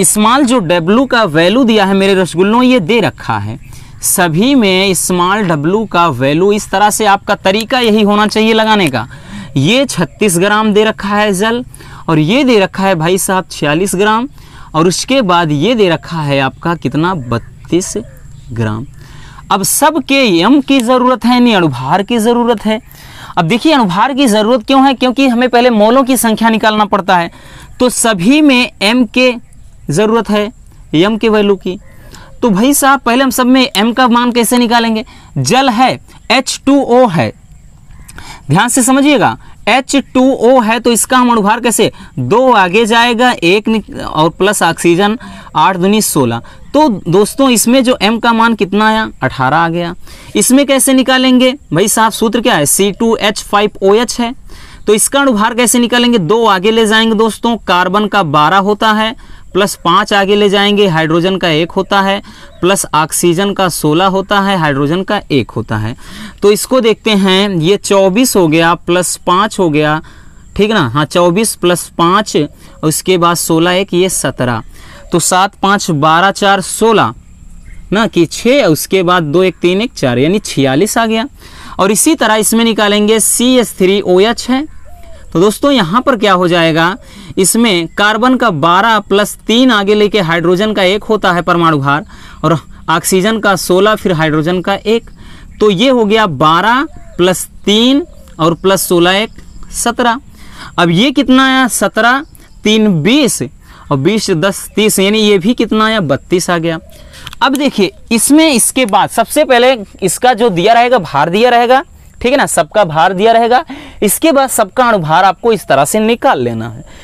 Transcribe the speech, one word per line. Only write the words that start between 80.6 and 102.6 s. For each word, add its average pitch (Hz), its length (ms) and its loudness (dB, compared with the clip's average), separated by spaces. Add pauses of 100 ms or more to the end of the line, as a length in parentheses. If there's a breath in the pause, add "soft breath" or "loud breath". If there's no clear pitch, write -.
आ 226 80 0
गया। 226 200 -4 (520 loud breath)
और 190 120 0
इसी 311 260 0
तरह 214 200 0
इसमें 220 280 0
निकालेंगे, 208 560 0
सी 247 360 0
एच 233 140 2
थ्री 196 300 0
ओ 180 200 2
एच 233 280 -2
है, 269 180 -2 (680 loud breath)
तो 165 80 0
दोस्तों 214 320 2
यहाँ 214 300 0
पर 262 140 0
क्या 202 160 0
हो 180 160 2
जाएगा, 165 480 0 (420 loud breath)
इसमें 190 500 0
कार्बन 220 480 0
का 233 160 0
बारह 180 480 2
प्लस 202 340 -2 (120)
तीन 247 240 4
आगे 202 240 0
लेके 208 260 0
हाइड्रोजन 175 540 0
का 202 100 -2
एक 202 200 0
होता 202 280 0
है 175 100 -2
परमाणु 170 360 0
भार, 143 260 -2 (400 loud breath)
और 160 140 0 (320 loud breath)
ऑक्सीजन 185 500 0
का 202 160 0
सोलह, 190 380 0
फिर 202 180 -2
हाइड्रोजन 156 480 -2
का 196 160 -4
एक, 220 340 -4 (500 loud breath)
तो 214 100 4
ये 202 180 2
हो 247 160 2
गया 214 240 2
बारह 170 580 0 (320)
प्लस 180 260 0 (200)
तीन 240 380 2 (360)
और 165 160 0
प्लस 190 280 0
सोलह 175 300 2
एक 214 300 -4 (320)
सत्रह। 240 460 -2 (580 loud breath)
अब 175 120 2
ये 208 200 2
कितना 262 360 2
आया, 262 220 2
सत्रह, 233 560 -2 (400 soft breath)